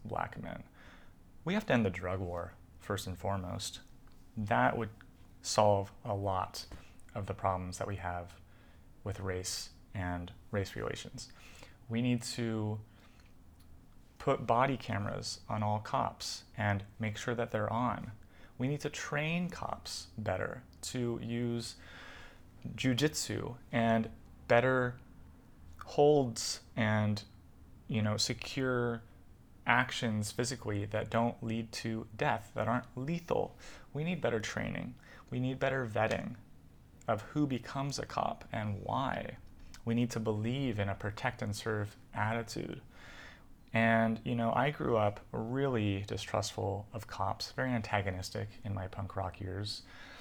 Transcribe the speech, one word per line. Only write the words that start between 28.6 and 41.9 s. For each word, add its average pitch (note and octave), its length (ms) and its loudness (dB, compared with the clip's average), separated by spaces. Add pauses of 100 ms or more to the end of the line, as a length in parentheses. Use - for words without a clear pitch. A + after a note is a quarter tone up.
actions A#2 640 4
physically G#2+ 540 -2
that G#2+ 240 -2
don't A#2 340 2
lead A2+ 280 -2
to A2 440 -4
death, B2 400 2
that G#2+ 120 2
aren't A#2+ 180 2 (100)
lethal. - 640 0 (360)
We D3 100 -2
need E3+ 180 -2
better A#2 180 4
training. - 560 -4 (340)
We B2 100 -2
need C3 200 0
better C3 260 2
vetting G#2+ 500 2 (720)
of G#2+ 140 2
who D3+ 240 0
becomes C3+ 540 -2
a - 60 -4
cop - 460 -2
and G#2+ 320 -2
why. - 540 -2 (460)
We A#2 100 2
need A#2+ 180 4
to A2+ 100 -2
believe A2+ 580 2
in G2+ 80 2
a G2 80 2
protect G#2+ 460 -2
and G#2+ 120 0
serve G#2 420 -2 (180)